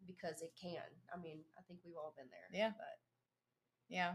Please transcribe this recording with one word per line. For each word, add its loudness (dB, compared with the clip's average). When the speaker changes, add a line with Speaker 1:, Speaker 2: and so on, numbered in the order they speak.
Speaker 1:
because 0
it -4
can. 0
I -2
mean, -4
I -12
think -10
we've -8
all -2
been -10
there. -12
Speaker 2:
Yeah. 8
Speaker 1:
But -6
Speaker 2:
Yeah. 6